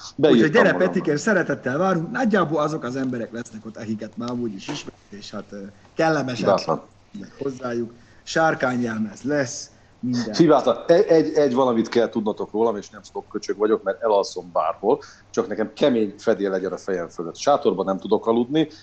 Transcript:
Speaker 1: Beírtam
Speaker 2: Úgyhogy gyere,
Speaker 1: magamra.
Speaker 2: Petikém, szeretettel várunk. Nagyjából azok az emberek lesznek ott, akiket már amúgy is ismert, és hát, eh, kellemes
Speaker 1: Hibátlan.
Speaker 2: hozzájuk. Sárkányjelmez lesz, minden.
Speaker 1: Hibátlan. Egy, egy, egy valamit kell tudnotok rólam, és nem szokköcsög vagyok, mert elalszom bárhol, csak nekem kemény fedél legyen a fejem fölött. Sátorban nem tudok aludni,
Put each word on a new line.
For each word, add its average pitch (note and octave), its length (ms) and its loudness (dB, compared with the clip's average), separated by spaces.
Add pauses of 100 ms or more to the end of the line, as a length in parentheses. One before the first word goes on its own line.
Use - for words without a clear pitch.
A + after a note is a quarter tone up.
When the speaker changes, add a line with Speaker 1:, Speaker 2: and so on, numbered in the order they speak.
(160)
Speaker 1:
Beírtam C#3+ 280 6
Speaker 2:
Úgyhogy D3+ 120 2
gyere, G#3 160 6
Speaker 1:
magamra. F3+ 140 2
Speaker 2:
Petikém, D#3+ 300 0
szeretettel C#3+ 640 -2
várunk. F3 320 0
Nagyjából G3 500 0
azok D3+ 240 -2
az B2+ 120 -6
emberek B2 360 -6
lesznek A2 340 -12
ott, A2 100 -14
akiket A2 400 -8
már A#2+ 140 -6
amúgy A#2+ 240 -6
is F#2+ 140 -14
ismert, - 280 -10 (120)
és G2+ 220 -18
hát, G2+ 220 -12
eh, G2+ 60 -12 (360)
kellemes C#3+ 440 0
Speaker 1:
Hibátlan. - 440 0 (560)
Speaker 2:
hozzájuk. B2 540 -6 (300)
Sárkányjelmez B2 1000 -2
lesz, C#3 480 -4 (300)
minden. A#2+ 340 -4
Speaker 1:
Hibátlan. C#3 420 6 (100)
Egy, F3 200 6
egy, D#3 280 4
egy C#3+ 200 4
valamit A#2+ 340 2
kell A2+ 200 2
tudnotok G#2 440 -4
rólam, A2 240 0
és G2 140 -12
nem G#2 100 -20 (120)
szokköcsög G2+ 440 -8
vagyok, G#2+ 260 2
mert - 200 -4
elalszom F#2+ 500 0
bárhol, F2 480 0 (300)
csak - 180 -2
nekem G2+ 260 -4
kemény A2+ 440 0
fedél G2+ 320 0
legyen F#2 220 -4
a F2 40 -6
fejem F2 320 -6
fölött. E2 280 -10
Sátorban A2+ 480 2
nem F#2 140 -2
tudok G2+ 280 -2
aludni, B2+ 420 2 (140)